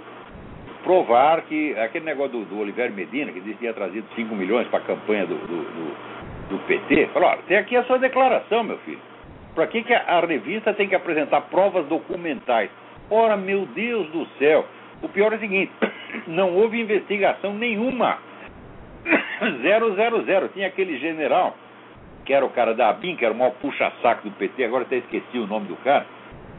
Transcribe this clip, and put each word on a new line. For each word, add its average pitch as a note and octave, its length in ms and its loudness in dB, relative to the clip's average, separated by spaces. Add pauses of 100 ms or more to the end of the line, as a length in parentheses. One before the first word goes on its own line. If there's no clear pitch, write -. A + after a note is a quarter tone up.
(840)
provar C3 600 6
que D3+ 360 -2
aquele A2+ 260 -4
negócio C3+ 340 -4
do, G#2 60 -6
do G2 160 -6
Olivério G#2 340 -2
Medina, G2 380 -6
que F2+ 80 -14
disse G2+ 140 -10
que G2+ 40 -16
tinha A2+ 160 -4
trazido G2+ 400 -6
cinco A2+ 200 -6
milhões G#2 340 0
pra F#2 120 0
campanha G2 460 -2
do, F2 80 -4
do, - 120 -8
do, D#2+ 500 -8 (540)
do G2 160 -4
P E2 120 2 (100)
T, D3+ 200 4
falou, D#3+ 200 4
"Olha, - 180 0
tem F3+ 100 4
aqui G#3 200 0
a B3 80 2
sua B3+ 140 2
declaração, B3+ 680 2
meu G#2+ 140 -6
filho. - 220 -14 (540)
Pra D#3+ 120 2
que A3+ 160 -2
que A#3+ 100 -2
a, G#3+ 140 6
a E3+ 140 4
revista E3 520 0
tem G3 160 0
que F#3+ 60 2
apresentar D3+ 480 0
provas F3+ 440 2
documentais?" D3+ 840 -2 (380)
Ora, G#3+ 280 4
meu G3 300 -2
Deus G3 420 -4
do D#3 180 -6 (120)
céu, C#3+ 280 6 (340)
o D#3+ 80 -6
pior G#3+ 240 2
é A3 40 0
o - 20 -4
seguinte, F#3+ 320 -2 (280)
<coughs> - 280 -12
não F3 280 0
houve A3 260 2
investigação G3 720 0
nenhuma. A3+ 640 0 (840)
<coughs> G#3 580 -2
Zero, G#3+ 320 4
zero, G#3+ 300 2
zero. D#3+ 240 2
Tinha G3 180 -4
aquele F#3 320 -4
general, D#3 560 0 (720)
que C3+ 80 -4
era C3+ 120 6
o A#2+ 60 0
cara A2+ 240 2
da A2+ 140 4
abin, D3 260 -2
que A#2+ 100 -2
era G#2+ 80 4
o A2 40 -8
maior B2+ 240 2
puxa-saco A2+ 680 0
do G2+ 80 -8
P G2 120 -2
T, B2+ 160 -4
agora B2 180 0
até B2+ 140 -2
esqueci A2+ 420 -4
o A2 80 -2
nome G#2 200 -4
do F2 100 -10
cara, C3 300 2 (520)